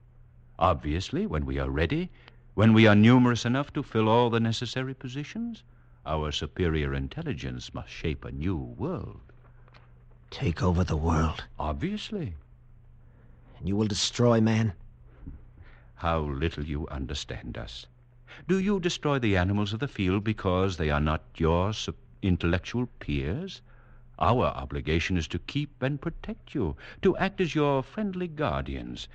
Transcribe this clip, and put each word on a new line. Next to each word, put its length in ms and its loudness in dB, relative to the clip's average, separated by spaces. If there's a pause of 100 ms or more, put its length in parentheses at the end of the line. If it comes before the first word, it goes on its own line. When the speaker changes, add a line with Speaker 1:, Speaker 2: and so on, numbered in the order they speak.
(580)
Speaker 1:
Obviously, 680 0
when 200 -2
we 120 -4
are 120 -2
ready, 400 0 (440)
when 200 8
we 120 10
are 80 10
numerous 520 8
enough 260 -2
to 100 -4
fill 260 0
all 200 6
the 120 2
necessary 540 -2
positions, 680 -10 (420)
our 260 -2
superior 600 -2
intelligence 800 -8
must 160 -10
shape 360 -6
a 60 -10
new 260 -4
world. 640 -8 (1120)
Speaker 2:
Take 320 -4
over 200 4
the 140 0
world? 480 0 (140)
Speaker 1:
Obviously. 760 -6 (1200)
Speaker 2:
And 100 -6
you 80 0
will 100 2
destroy 540 2
man? 320 2 (1200)
Speaker 1:
How 260 0
little 440 -2
you 240 -6
understand 680 -8
us. 300 -14 (600)
Do 100 2
you 220 0
destroy 400 0
the 160 2
animals 360 2
of 60 -4
the 80 -4
field 380 0
because 520 0
they 140 0
are 100 2
not 220 0 (140)
your 360 2
sup-, 220 -8 (280)
intellectual 640 0 (120)
peers? 600 -4 (580)
Our 280 4
obligation 720 -2
is 120 -2
to 100 -4
keep 420 -6
and 200 -2
protect 540 -10
you, 220 -2 (260)
to 160 4
act 220 -2
as 140 -2
your 300 2
friendly 420 -6
guardians 880 -6